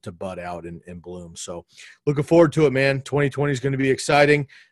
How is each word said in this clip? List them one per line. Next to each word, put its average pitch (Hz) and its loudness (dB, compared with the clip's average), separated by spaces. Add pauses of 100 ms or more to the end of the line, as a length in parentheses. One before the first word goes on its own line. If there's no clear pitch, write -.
to 101 -14
bud 92 -12
out 87 -12
and, 85 -14
and 87 -16
bloom. 87 -16
So 85 -14 (400)
looking 147 -2
forward 165 6
to 156 2
it, 135 2
man. 135 0
Twenty 143 -2
twenty 143 -2
is 123 -4
gonna 135 -4
be 135 0
exciting. 147 4 (260)